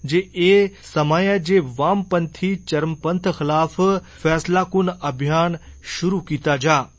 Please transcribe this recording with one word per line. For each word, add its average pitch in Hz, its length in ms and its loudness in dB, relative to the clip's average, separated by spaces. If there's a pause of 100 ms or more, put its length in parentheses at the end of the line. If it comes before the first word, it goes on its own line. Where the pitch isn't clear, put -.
जे 156 180 0 (220)
एह् 196 400 4
समां 156 380 0
ऐ 202 180 2
जे 175 180 2 (160)
वामपंथी 180 800 -2 (140)
चरमपंथ 160 640 -2
खलाफ 156 480 -2 (420)
फैसलाकुन 180 680 0 (140)
अभियान 156 560 -2 (320)
शुरू 180 320 -2
कीता 147 360 -2
जा। 147 200 2 (200)